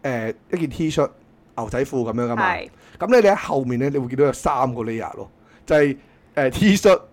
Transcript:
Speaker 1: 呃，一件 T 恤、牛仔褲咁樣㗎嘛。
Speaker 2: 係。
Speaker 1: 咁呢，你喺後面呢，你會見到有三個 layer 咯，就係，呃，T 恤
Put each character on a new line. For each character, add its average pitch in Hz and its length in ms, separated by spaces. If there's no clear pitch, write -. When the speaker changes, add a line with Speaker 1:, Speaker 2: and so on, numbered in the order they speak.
Speaker 1:
呃， 117 320
一 185 100
件 156 100
T 160 200
恤、 147 160
牛 113 100
仔 120 160
褲 123 260
咁 - 40
樣 120 180
㗎 - 40
嘛。 185 180
Speaker 2:
係。 - 140
Speaker 1:
咁 175 100
呢， 247 120
你 214 60
喺 196 80
後 143 300
面 123 140
呢， 139 120
你 139 80
會 123 100
見 131 100
到 143 60
有 135 80
三 131 420
個 120 80
layer 110 320
咯， 98 160
就 156 100
係， 143 200
呃， 139 140
T 202 240
恤 190 240